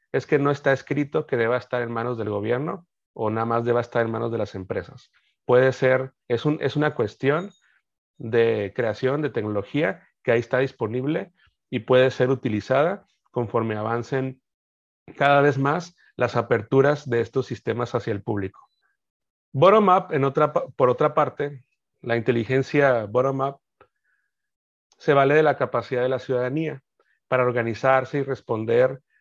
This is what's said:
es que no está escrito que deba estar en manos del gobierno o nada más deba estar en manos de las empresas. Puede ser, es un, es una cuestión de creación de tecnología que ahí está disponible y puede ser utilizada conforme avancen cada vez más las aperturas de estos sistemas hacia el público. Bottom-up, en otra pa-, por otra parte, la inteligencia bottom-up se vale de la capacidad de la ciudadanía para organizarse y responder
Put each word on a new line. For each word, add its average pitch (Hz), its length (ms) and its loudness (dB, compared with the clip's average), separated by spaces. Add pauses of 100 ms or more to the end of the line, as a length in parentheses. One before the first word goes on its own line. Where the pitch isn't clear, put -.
(120)
es 131 140 -2
que 147 140 2
no 143 120 2
está 139 220 0
escrito 139 520 -4
que - 120 -2
deba 117 200 2
estar 123 240 -4
en 117 100 -6
manos 117 260 -4
del 107 120 -6
gobierno 123 560 -4 (280)
o 110 160 -4
nada 113 160 -2
más 117 180 0
deba 120 180 0
estar 117 240 -2
en 113 60 -4
manos 113 200 -4
de 117 60 -4
las 107 180 -6
empresas. 95 540 -10 (360)
Puede 131 260 4
ser, 131 400 0 (160)
es 120 180 -4
un, 151 160 0
es 135 140 -4
una 147 200 0
cuestión 143 540 -2 (680)
de 113 580 0
creación 127 460 -2
de 147 80 -4
tecnología 113 760 -4 (160)
que 123 120 0
ahí 117 60 2
está 123 200 -2
disponible 135 720 -4 (360)
y 127 100 -4
puede 127 320 4
ser 127 180 0
utilizada 135 760 -2 (260)
conforme 113 460 -2
avancen 120 640 -6 (760)
cada 143 240 4
vez 143 160 4
más 147 380 -4 (220)
las 123 180 -2
aperturas 135 760 2
de 120 120 2
estos 123 240 -4
sistemas 117 500 -6
hacia 113 160 -2
el 101 100 -6
público. 101 440 -6 (920)
Bottom-up, 190 540 4
en 135 140 2
otra 147 260 2
pa-, - 160 -2
por 127 220 2
otra 147 240 2
parte, 147 500 -2 (380)
la 117 160 -2
inteligencia 127 880 0
bottom-up 135 560 -2 (1400)
se - 160 0
vale 139 200 6
de 156 100 6
la 147 120 2
capacidad 123 460 -4
de 127 80 0
la 131 100 -2
ciudadanía 135 640 -4 (480)
para 127 140 2
organizarse 123 720 0
y 139 60 -2
responder 123 800 -2 (200)